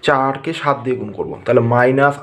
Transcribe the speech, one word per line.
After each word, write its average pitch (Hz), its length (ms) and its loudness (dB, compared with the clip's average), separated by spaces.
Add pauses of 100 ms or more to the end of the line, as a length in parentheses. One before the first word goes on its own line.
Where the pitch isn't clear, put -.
চারকে 135 500 0
সাত 143 320 -2
দিয়ে 127 120 -2
গুণ 104 160 -10
করব। 87 200 -8 (120)
তাহলে 123 160 4
মাইনাস 131 640 2